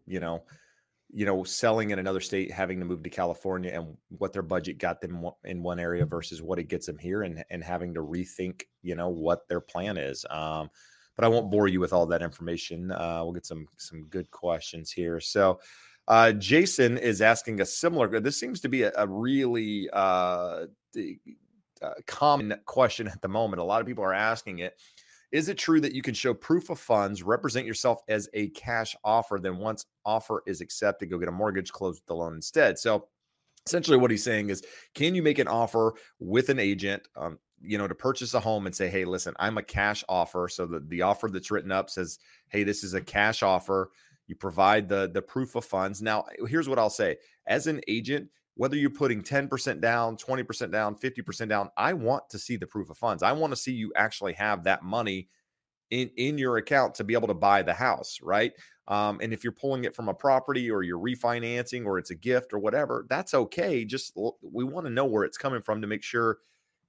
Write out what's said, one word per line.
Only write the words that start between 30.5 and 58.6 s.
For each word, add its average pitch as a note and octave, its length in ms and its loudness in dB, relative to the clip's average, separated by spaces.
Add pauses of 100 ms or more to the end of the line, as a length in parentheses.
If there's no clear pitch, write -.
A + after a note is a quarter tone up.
accepted, G2 500 -2
go F2 100 -4
get F2 100 -2
a - 20 -2
mortgage, F#2+ 400 -2
close F2+ 260 -4
with - 100 -20
the F2 80 -6
loan E2 180 -4
instead?" F#2+ 460 2
So G#2+ 280 2 (600)
essentially D#3+ 300 6
what B2 140 6
he's G#2 120 0
saying G#2+ 260 0
is, F#2+ 140 -4 (320)
can D#3+ 180 0
you F3+ 80 2
make D3 180 4
an B2 80 2
offer A2+ 460 4 (260)
with A2+ 300 4
an C3+ 100 2
agent, G2 560 -2
um, D#2+ 220 -8 (240)
you G#2 160 -4
know, G2+ 100 -2
to E2 80 -8
purchase B2+ 380 -2
a A#2+ 60 2
home G#2 260 0
and F2+ 100 -6
say, F#2 140 0
"Hey, F#2+ 160 0
listen, F2+ 340 -4
I'm G#2+ 200 -2
a G2 40 -4
cash G#2 460 0
offer." F2+ 400 4
So F2+ 160 -4
the, E2+ 140 -4
the E2 240 -2
offer G2+ 260 4
that's F#2 220 -6
written F#2+ 200 0
up F#2+ 200 0
says, F2 260 -6 (320)
"Hey, G2+ 140 0
this G2+ 200 -2
is F#2 120 -4
a F#2 60 -2
cash G#2+ 420 2
offer." F#2+ 480 2 (360)
You F2 80 -14
provide G2 520 4
the, G2 260 0
the F#2+ 80 -2
proof C3 340 -6
of - 100 -4
funds. G2 360 -2
Now, G#2+ 220 0 (240)
here's C#3 220 -2
what B2+ 100 2
I'll A2 100 6
say. F#2 280 0 (300)
As A#2 200 0
an D#3 220 -2
agent, A#2 400 -2 (260)
whether C3+ 220 0
you're C#3+ 120 4
putting B2+ 320 0
ten C#3 280 -2
percent A2+ 320 -4
down, A#2 340 2
twenty B2+ 280 -4
percent G#2+ 280 -6
down, G#2 240 0
fifty B2 260 -6
percent G#2 280 -6
down, G2+ 260 0
I B2+ 160 2
want C3+ 380 0
to G2+ 100 -10
see B2 160 -6
the F#2+ 120 -6
proof F#2+ 220 -8
of D#2+ 80 -18
funds. F#2+ 260 0
I A2+ 100 6
want D#3 180 0
to A#2+ 60 -2
see C3 160 -4
you A2 200 -4
actually G2+ 400 0
have G2+ 300 -2
that F#2 200 2
money F#2+ 440 -2 (600)
in, B2 260 -2
in C#3+ 220 0
your B2+ 180 2
account B2 400 2
to A2 80 -6
be G#2 100 0
able A2+ 140 4
to G#2 60 0
buy G2 280 6
the E2+ 120 2
house, G#2 480 0
right? G#2 320 2 (340)